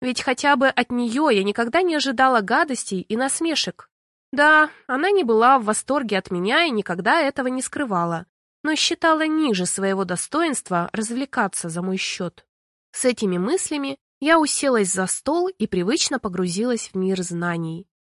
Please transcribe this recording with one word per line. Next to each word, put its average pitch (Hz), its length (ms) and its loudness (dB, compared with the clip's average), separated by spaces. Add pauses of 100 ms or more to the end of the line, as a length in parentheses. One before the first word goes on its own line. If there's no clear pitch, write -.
Ведь 254 200 -4
хотя 285 340 2
бы 262 120 4
от 247 240 0
неё 247 380 0
я 196 140 4
никогда 233 380 0
не 349 140 0
ожидала 262 460 2
гадостей 226 600 -2
и 220 160 -4
насмешек. 269 720 -4 (460)
Да, 302 340 6 (160)
она 285 260 0
не 392 120 4
была 233 340 6
в 233 60 0
восторге 214 540 -2
от - 120 -6
меня 208 360 0
и 330 40 0
никогда 208 520 0
этого 269 260 -2
не 254 140 -4
скрывала, 175 640 -2 (380)
но 311 120 0
считала 320 500 2
ниже 302 400 0
своего 196 380 -2
достоинства 180 880 -2
развлекаться 220 800 -4
за 165 120 -6
мой 185 140 -4
счёт. - 500 -8 (460)
С - 140 -4
этими 208 320 0
мыслями 277 600 -2 (220)
я 311 180 4
уселась 262 540 2
за 185 160 -2
стол 349 400 -2
и 220 200 -4
привычно 233 520 -2
погрузилась 190 680 -2
в - 80 -8
мир 185 240 0
знаний. 170 680 -6 (320)